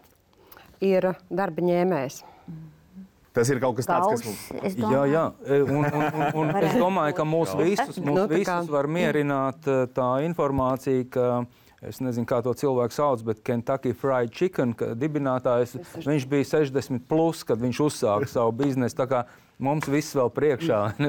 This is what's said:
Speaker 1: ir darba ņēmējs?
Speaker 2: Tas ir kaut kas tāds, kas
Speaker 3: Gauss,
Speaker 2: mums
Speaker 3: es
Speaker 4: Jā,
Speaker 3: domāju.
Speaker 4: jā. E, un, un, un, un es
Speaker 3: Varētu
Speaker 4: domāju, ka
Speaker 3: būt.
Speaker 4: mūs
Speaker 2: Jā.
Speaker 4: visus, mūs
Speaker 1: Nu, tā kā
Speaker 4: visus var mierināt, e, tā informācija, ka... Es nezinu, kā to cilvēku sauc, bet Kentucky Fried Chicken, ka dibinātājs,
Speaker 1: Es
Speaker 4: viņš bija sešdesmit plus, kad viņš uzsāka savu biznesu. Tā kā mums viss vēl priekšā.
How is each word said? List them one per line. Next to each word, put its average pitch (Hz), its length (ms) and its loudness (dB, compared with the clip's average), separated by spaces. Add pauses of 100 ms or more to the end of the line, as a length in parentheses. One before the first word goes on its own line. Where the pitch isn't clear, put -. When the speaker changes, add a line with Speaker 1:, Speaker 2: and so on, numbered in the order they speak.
(760)
Speaker 1:
ir 185 320 2 (160)
darba 175 400 -2
ņēmējs? 175 560 2 (1080)
Speaker 2:
Tas 120 200 2
ir 135 100 2
kaut 127 180 0
kas 123 100 -2
tāds, 175 200 2
kas 233 140 0
Speaker 3:
Gauss, 240 60 -10 (240)
Speaker 2:
mums - 120 -8
Speaker 3:
es 190 120 -4
Speaker 4:
Jā, 120 80 -2
Speaker 3:
domāju. 139 280 2
Speaker 4:
jā. 156 140 2 (160)
E, 143 200 2
un, 143 240 2
un, 147 200 0
un, 151 260 -2
un 156 180 0
es 170 60 0
Speaker 3:
Varētu 202 240 2
Speaker 4:
domāju, 175 360 2
ka 156 80 0
Speaker 3:
būt. 156 80 -2
Speaker 4:
mūs 160 200 0
Speaker 2:
Jā. - 80 -2
Speaker 4:
visus, 208 400 0
mūs 151 60 -4
Speaker 1:
Nu, 143 120 2
tā 180 260 2
kā 180 160 0
Speaker 4:
visus 165 120 -4
var 143 160 2
mierināt, 143 800 0
e, 135 100 4 (100)
tā 127 200 -2 (160)
informācija, 135 880 0
ka... 123 180 0 (520)
Es - 200 -14
nezinu, 120 280 -4
kā 120 160 0
to 123 100 0
cilvēku 123 400 0
sauc, 135 300 0
bet 110 180 -4
Kentucky 123 520 -2
Fried 127 380 0
Chicken, 143 420 0
ka 113 200 -4
dibinātājs, 127 840 0
Speaker 1:
Es - 260 -14
Speaker 4:
viņš 139 220 0
bija 139 180 0
sešdesmit 135 600 -2
plus, 160 360 0
kad 120 140 0
viņš 120 220 -2
uzsāka 127 480 0
savu 117 240 2
biznesu. 127 480 -2
Tā 131 80 0
kā 123 160 0 (320)
mums 143 320 -2
viss 147 260 -2
vēl 127 160 2
priekšā. 131 520 2 (280)